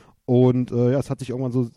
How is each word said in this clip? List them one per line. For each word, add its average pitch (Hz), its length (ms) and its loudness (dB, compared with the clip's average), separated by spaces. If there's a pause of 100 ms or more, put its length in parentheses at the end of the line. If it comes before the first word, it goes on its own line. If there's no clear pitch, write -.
(260)
Und, 127 440 2
äh, 123 220 2
ja, 139 80 0
es - 100 -6
hat 135 80 -8
sich 127 120 -10
irgendwann 127 200 -6
so 123 260 -2